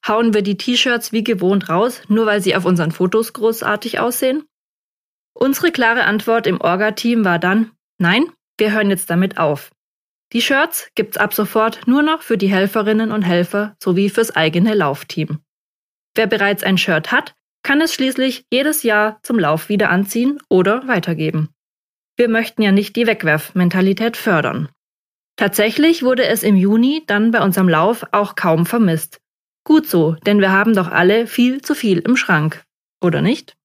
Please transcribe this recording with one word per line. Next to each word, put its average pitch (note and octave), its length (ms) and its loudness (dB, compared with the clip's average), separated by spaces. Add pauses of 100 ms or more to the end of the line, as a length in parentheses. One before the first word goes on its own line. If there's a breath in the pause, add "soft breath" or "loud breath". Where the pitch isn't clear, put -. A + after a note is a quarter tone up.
Hauen A3+ 280 0
wir G#3 80 2
die G3 160 -2
T-Shirts A#3+ 540 -2
wie A3 120 -2
gewohnt G3 460 0
raus, A3 380 -2
nur A3 180 2
weil G#3 160 0
sie F#3+ 120 0
auf F3+ 120 -2
unseren E3+ 260 0
Fotos A3 400 0
großartig A3 640 -4
aussehen? C4 460 -2 (880)
Unsere C#4 380 0
klare A#3+ 320 2
Antwort A3 460 0
im F3+ 120 0
Orga-Team G#3+ 640 0
war F3 140 2
dann, G3 320 0 (280)
„Nein, G3+ 280 2 (320)
wir G#3+ 140 2
hören G#3+ 180 0
jetzt F#3 180 -4
damit F#3 300 -2
auf. D3 320 -4 (640)
Die A#3 100 -2
Shirts - 540 -2
gibt's G#3+ 200 -4
ab G#3 160 -2
sofort A3 540 -2
nur C4+ 160 2
noch D#4 200 -2
für A3+ 140 -2
die G3 120 0
Helferinnen G#3+ 640 0
und G#3+ 100 -2
Helfer F#3 580 -2
sowie F#3+ 300 0
fürs A3+ 240 -2
eigene E3+ 400 2
Laufteam. D3+ 640 -4 (800)
Wer A3+ 100 2
bereits G3+ 380 0
ein F#3+ 120 2
Shirt D#3+ 360 0
hat, C#4 220 -2 (280)
kann C#4 180 0
es D#4+ 140 -2
schließlich C4 560 -2
jedes C#4 320 0
Jahr G#3+ 400 0
zum A#3 160 -2
Lauf D#3 300 0
wieder G3+ 220 0
anziehen A#3 580 -2
oder G#3 400 2
weitergeben. D#3+ 640 -2 (680)
Wir A#3+ 120 2
möchten A3+ 340 -2
ja G3+ 100 4
nicht G3+ 240 0
die A#3 100 0
Wegwerfmentalität F#3+ 1120 0
fördern.“ D3+ 520 -2 (680)
Tatsächlich A3+ 680 0
wurde B3+ 240 2
es - 160 -2
im G3+ 140 4
Juni A3+ 500 2
dann G#3+ 240 0
bei A3+ 120 0
unserem F#3 260 2
Lauf F3 420 2
auch G3+ 240 -2
kaum E3 320 0
vermisst. F3+ 540 -2 (420)
Gut D4+ 240 2
so, E3 300 0 (100)
denn G#3 140 4
wir F#3+ 100 2
haben G#3 240 2
doch F#3 140 0
alle G#3 400 2
viel B3+ 340 0
zu D4 140 -4
viel F#3+ 240 0
im A#3+ 160 0
Schrank, D#3+ 480 -2 (360)
oder E3 220 0
nicht? A3 320 -2 (100)